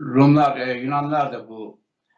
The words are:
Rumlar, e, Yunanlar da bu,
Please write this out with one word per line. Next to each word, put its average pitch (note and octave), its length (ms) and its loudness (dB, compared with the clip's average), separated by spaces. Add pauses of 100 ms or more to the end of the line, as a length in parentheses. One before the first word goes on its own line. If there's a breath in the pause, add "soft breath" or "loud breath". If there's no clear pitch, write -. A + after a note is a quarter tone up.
Rumlar, C#3 560 4
e, B2+ 220 -4
Yunanlar C#3+ 540 -4
da G#2+ 160 -14
bu, A2 300 -16 (400)